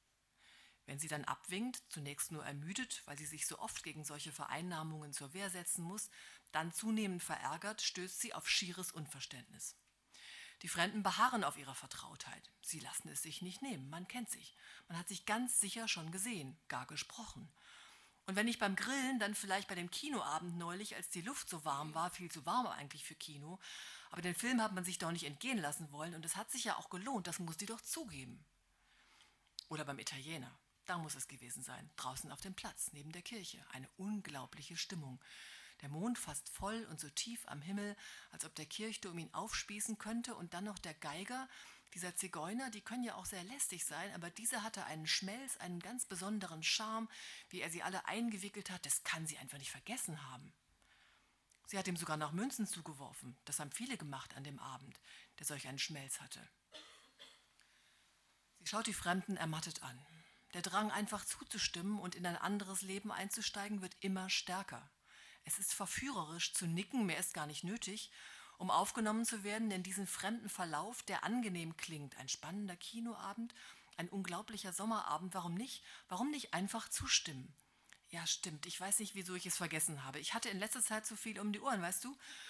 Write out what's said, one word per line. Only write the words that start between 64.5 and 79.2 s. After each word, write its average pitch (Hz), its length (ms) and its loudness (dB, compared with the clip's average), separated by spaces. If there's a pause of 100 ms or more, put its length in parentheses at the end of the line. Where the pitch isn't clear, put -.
Es - 160 2
ist 185 140 4
verführerisch 175 800 2
zu 180 140 4
nicken, 202 380 4
mehr 160 120 4
ist - 160 2
gar 151 140 0
nicht 147 160 -4
nötig, 208 480 -2 (460)
um 185 120 0
aufgenommen 214 560 6
zu 214 180 0
werden 214 280 4
in 185 100 2
diesen 190 240 0
fremden 220 440 2
Verlauf, 170 540 0
der 190 200 0
angenehm 180 540 2
klingt. 147 400 -4
Ein 135 100 -8
spannender 180 480 -2
Kinoabend, 226 800 -4 (420)
ein 175 120 0
unglaublicher 190 640 -2
Sommerabend, 190 600 2
warum 170 220 0
nicht? 233 280 -2 (260)
Warum 214 200 4
nicht 294 240 0
einfach 196 360 2
zustimmen? - 640 4 (540)
Ja, 165 180 0
stimmt, 156 380 0
ich 175 140 -4
weiß 196 200 6
nicht, 208 160 -4
wieso 185 200 -2